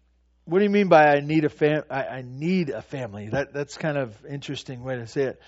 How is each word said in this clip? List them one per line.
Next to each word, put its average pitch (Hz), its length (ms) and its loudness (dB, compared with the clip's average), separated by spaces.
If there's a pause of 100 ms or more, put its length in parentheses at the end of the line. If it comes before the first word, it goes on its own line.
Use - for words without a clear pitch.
(460)
what 170 140 0
do 208 60 4
you 202 40 2
mean 202 180 4
by 156 200 10
I 143 140 6
need 151 240 0
a 143 40 -2
fam-, 151 400 0
I, 135 160 -4
I 131 160 -10
need 156 480 -2
a 107 120 -8
family?" 107 480 -10
That, 135 240 -4
that's 143 240 -10
kind 151 200 -4
of 120 160 -4 (120)
interesting 135 580 -12
way 131 140 -6
to 117 100 -12
say 143 160 -2
it. 123 240 -4